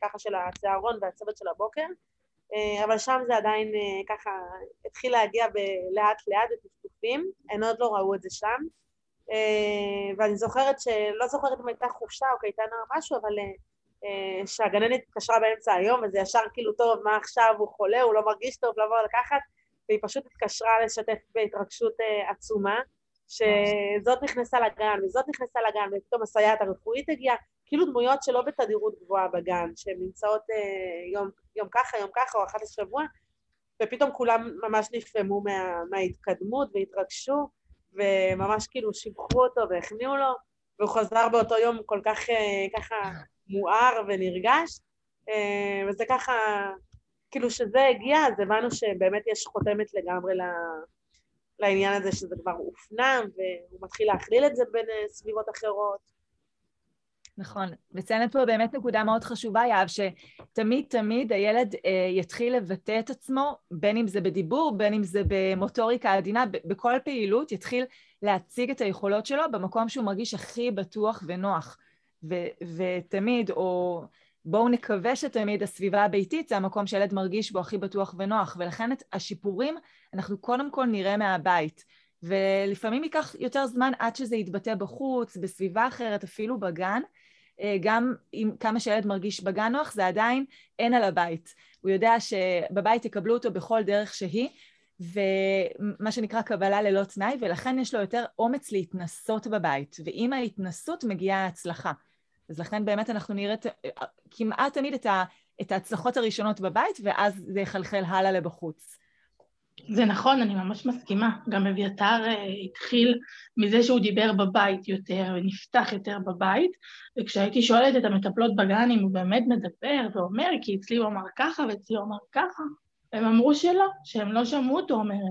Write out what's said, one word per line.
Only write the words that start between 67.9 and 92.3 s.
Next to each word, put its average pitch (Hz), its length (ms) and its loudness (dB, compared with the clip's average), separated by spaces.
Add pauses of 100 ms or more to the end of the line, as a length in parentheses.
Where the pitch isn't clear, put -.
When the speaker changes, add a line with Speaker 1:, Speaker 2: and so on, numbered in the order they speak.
Speaker 2:
להציג 202 480 0
את 269 100 -6
היכולות 208 460 0
שלו 277 160 0 (100)
במקום 220 360 -2
שהוא 233 160 -4
מרגיש 208 300 -4
הכי 240 360 -4
בטוח 214 560 -4
ונוח. 180 520 -4 (440)
ו-, 170 260 -4 (280)
ותמיד, 185 760 -2
או 180 520 -2 (460)
בואו 220 200 4
נקווה 233 480 0
שתמיד 208 460 -2
הסביבה 196 420 0
הביתית 202 440 0
זה 220 80 0
המקום 196 300 -2
שילד 196 280 0
מרגיש 196 380 -2
בו 196 60 -2
הכי 180 200 -4
בטוח 196 400 -4
ונוח, 196 420 -2
ולכן 196 320 -4
את 262 100 -6 (100)
השיפורים 202 640 -4 (380)
אנחנו 196 240 -6
קודם 254 320 -2
כל 262 160 -2
נראה 202 300 0
מהבית. 180 680 0 (380)
ולפעמים 196 800 0
ייקח 311 340 -2
יותר 262 280 -2
זמן 247 320 0
עד 233 180 -2
שזה 240 200 -4
יתבטא 202 380 -4
בחוץ, 247 640 -4
בסביבה 190 520 -2
אחרת, 220 360 -4
אפילו 214 360 -6
בגן. 185 420 -2 (580)
אה, 202 200 -2
גם 226 340 2 (200)
אם 214 160 -2 (100)
כמה 220 200 0
שילד 214 260 0
מרגיש 196 360 -4
בגן 202 300 0
נוח, 302 200 -2
זה 202 140 0
עדיין 233 380 2 (340)
אין 233 160 2
על 240 80 6
הבית. 170 520 0 (260)
הוא 190 100 -2
יודע 214 300 6
שבבית 190 840 0